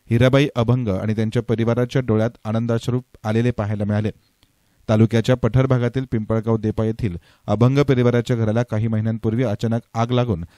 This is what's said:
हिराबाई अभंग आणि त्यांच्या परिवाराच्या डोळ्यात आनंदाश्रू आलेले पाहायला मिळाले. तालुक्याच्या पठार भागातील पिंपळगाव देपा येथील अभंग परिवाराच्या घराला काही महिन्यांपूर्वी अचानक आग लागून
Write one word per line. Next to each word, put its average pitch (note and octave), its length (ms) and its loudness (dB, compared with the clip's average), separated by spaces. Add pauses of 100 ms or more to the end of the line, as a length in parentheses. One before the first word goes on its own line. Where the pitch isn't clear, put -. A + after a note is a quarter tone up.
(100)
हिराबाई B2+ 460 4
अभंग A#2+ 320 2
आणि G2 260 -2
त्यांच्या A2 280 -2
परिवाराच्या A#2 600 0
डोळ्यात A2+ 280 0 (140)
आनंदाश्रू A#2 560 -2 (240)
आलेले A#2 260 2
पाहायला G#2 340 -4
मिळाले. G#2 260 -2 (800)
तालुक्याच्या A2+ 480 4
पठार C3 300 2
भागातील B2+ 440 0
पिंपळगाव A2+ 460 0
देपा A2 280 -4
येथील A2 320 -4 (300)
अभंग A#2+ 320 2
परिवाराच्या B2 580 2
घराला A2 260 0
काही A2 260 -4
महिन्यांपूर्वी A2+ 540 -2
अचानक A2+ 380 -2 (140)
आग A#2 160 -2
लागून A#2+ 340 0 (140)